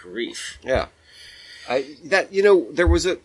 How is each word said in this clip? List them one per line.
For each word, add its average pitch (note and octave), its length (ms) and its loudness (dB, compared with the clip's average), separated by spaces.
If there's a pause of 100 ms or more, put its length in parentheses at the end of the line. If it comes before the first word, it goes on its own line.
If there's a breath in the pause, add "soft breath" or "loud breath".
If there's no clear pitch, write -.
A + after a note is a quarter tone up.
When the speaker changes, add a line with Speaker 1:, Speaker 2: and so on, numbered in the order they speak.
Speaker 1:
grief. - 640 -12
Speaker 2:
Yeah. B2 240 -2 (800 loud breath)
I, C3 160 -2 (200)
that, F#3+ 280 -2
you G3 100 0
know, G3 280 6
there E3 160 0
was E3+ 180 2
a, F3+ 200 -2